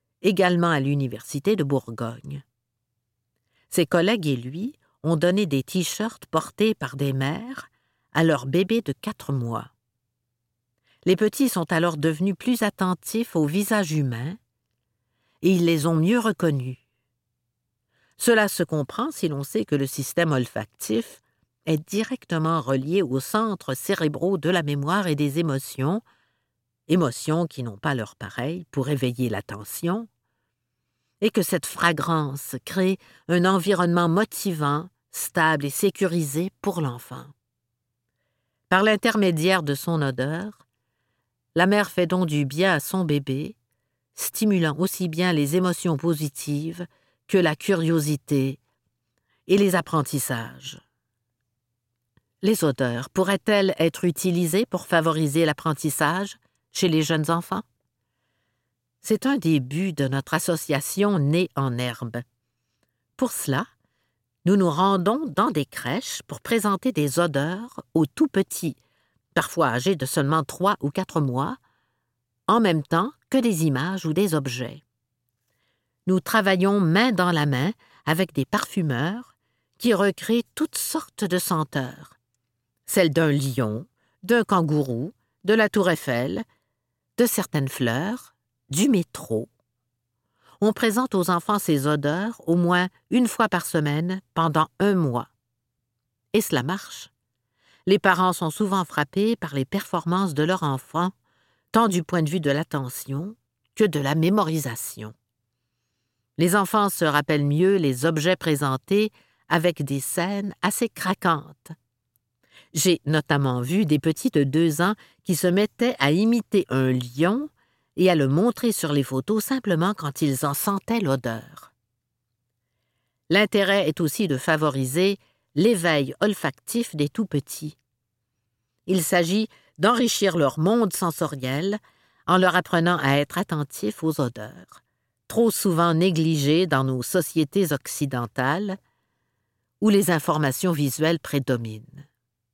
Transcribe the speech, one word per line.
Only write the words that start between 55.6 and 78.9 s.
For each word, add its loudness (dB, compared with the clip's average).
chez 0
les 2
jeunes 0
enfants ? -4
C'est 0
un 2
des 2
buts -4
de 0
notre -4
association 0
Née 0
en -2
Herbe. -6
Pour -2
cela, -4
nous 4
nous 4
rendons 0
dans 0
des -2
crèches -6
pour -12
présenter 0
des 0
odeurs -2
aux 4
tout-petits, -2
parfois 0
âgés 0
de -6
seulement 0
trois -2
ou -2
quatre -2
mois, -2
en 4
même 2
temps 0
que 4
des 2
images -2
ou 0
des 0
objets. -6
Nous 2
travaillons 2
main 4
dans 2
la 2
main 0
avec 0
des -2
parfumeurs -4